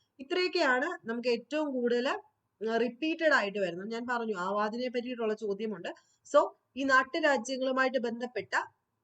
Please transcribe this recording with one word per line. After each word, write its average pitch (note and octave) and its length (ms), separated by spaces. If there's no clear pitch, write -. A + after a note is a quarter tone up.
ഇത്രയൊക്കെയാണ് E4+ 920
നമുക്ക് A#3 200
ഏറ്റവും C#4 440
കൂടുതൽ, A#3+ 360
ആ, A#3 680
റിപ്പീറ്റഡ് D#4 560
ആയിട്ട് G#3 260
വരുന്നത്. F#3 300
ഞാൻ A#3 180
പറഞ്ഞു A3+ 320
ആവാദിനെ G#3 500
പറ്റിയിട്ടുള്ള A#3 460
ചോദ്യമുണ്ട്. G#3 540
So F4 120
ഈ C4 80
നാട്ടുരാജ്യങ്ങളുമായിട്ട് C4 1120
ബന്ധപ്പെട്ട A#3 640